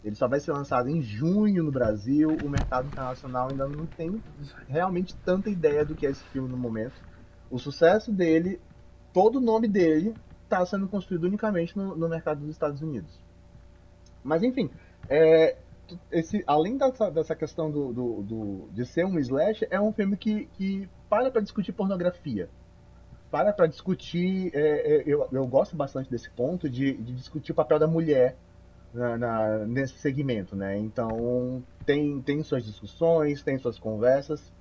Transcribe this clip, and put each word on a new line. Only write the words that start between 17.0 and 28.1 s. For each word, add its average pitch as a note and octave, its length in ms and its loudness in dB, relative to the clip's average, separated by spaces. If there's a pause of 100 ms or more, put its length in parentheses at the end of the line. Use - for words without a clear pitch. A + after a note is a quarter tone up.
dessa D#3 240 -2
questão D#3 340 -6
do, C#3+ 220 -4
do, A#2 320 -4
do, G2+ 480 -8
de A#2 140 -4
ser E3 200 0
um F#3 140 0
slasher, C3+ 500 0
é F#3+ 120 0
um G#3+ 100 2
filme G3+ 240 0
que, G#3+ 380 -2
que G3 360 -6 (200)
para B3 200 2
pra A#3 120 0
discutir G3+ 320 -4
pornografia. F3 760 -2 (800)
Para D#3 220 2
pra D#3+ 160 4
discutir, F#3 880 -2
é, D3+ 400 4
é, C3+ 100 4
eu, C#3+ 260 2
eu C3 140 0
gosto C3+ 300 2
bastante C3+ 340 -4
desse A#2+ 220 -6
ponto D#3 380 -2
de, C3+ 240 0
de A#2+ 200 -8
discutir - 380 -10
o - 40 -4
papel D#3 240 2
da D#3 80 4
mulher D3+ 480 4 (580)